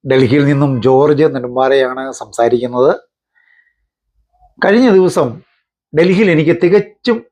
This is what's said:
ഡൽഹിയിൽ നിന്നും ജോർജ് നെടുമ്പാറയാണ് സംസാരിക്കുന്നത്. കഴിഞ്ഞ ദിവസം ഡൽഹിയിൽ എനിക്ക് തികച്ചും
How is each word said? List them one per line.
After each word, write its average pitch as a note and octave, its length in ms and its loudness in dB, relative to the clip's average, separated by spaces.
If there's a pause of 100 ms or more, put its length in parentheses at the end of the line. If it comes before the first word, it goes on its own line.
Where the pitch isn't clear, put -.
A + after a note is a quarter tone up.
ഡൽഹിയിൽ C3 400 2
നിന്നും C#3+ 220 0 (140)
ജോർജ് C#3+ 500 2
നെടുമ്പാറയാണ് C3 680 -2 (160)
സംസാരിക്കുന്നത്. A#2+ 720 -2 (1700)
കഴിഞ്ഞ A3+ 240 2 (100)
ദിവസം F3 300 0 (720)
ഡൽഹിയിൽ F#3 360 2
എനിക്ക് D#3+ 300 0
തികച്ചും G#3 540 -2 (140)